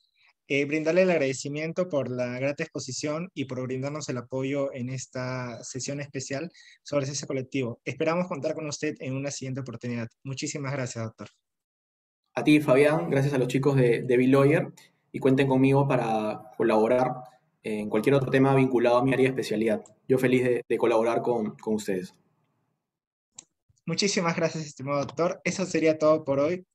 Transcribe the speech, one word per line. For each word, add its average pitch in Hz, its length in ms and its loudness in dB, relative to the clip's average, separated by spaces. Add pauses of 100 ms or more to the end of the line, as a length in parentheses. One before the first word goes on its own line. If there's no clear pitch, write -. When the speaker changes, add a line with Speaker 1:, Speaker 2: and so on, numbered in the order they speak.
(500)
Speaker 1:
Eh, 143 160 0
brindarle 156 380 2
el 185 60 2
agradecimiento 151 800 -2
por 131 240 -2
la 123 260 -4
grata 143 260 -4
exposición 151 720 -8
y 139 120 -6
por 127 180 -8
brindarnos 131 460 -6
el 127 80 -6
apoyo 135 560 -4
en 127 160 -8
esta 127 760 -8
sesión 135 380 -8
especial 143 500 -8 (320)
sobre 143 220 -2
cese 143 200 -6
colectivo. 131 600 -4
Esperamos 160 420 -2
contar 156 280 -4
con 156 120 -8
usted 151 320 -6
en 131 160 -6
una 139 160 -6
siguiente 135 300 -8
oportunidad. 120 480 -8 (120)
Muchísimas 139 520 -8
gracias, 120 320 -6
doctor. - 240 -12 (1040)
Speaker 2:
A - 80 -2
ti, 151 160 6
Fabián, 147 500 4
gracias 139 240 2
a 135 40 0
los 123 100 2
chicos 135 300 2
de, 120 240 4
de 120 160 2
Be 127 100 4
Lawyer, 139 400 4 (460)
y - 60 -8
cuenten 135 280 4
conmigo 135 400 4
para 113 720 -2
colaborar 117 560 4 (480)
en 107 280 -6
cualquier 110 260 2
otro 131 160 0
tema 135 220 6
vinculado 131 440 4
a 135 80 2
mi 131 80 2
área 123 120 4
de 131 40 4
especialidad. 110 520 0 (280)
Yo 131 80 4
feliz 127 260 4
de, 123 240 0
de 117 100 0
colaborar 117 440 2
con, 113 340 -2
con 110 200 -4
ustedes. 95 400 -4 (1700)
Speaker 1:
Muchísimas 170 500 0
gracias, 160 300 -2
estimado 143 340 -6
doctor. 156 440 -2
Eso 180 220 -2
sería 160 340 2
todo 156 240 4
por 139 160 0
hoy. 180 360 0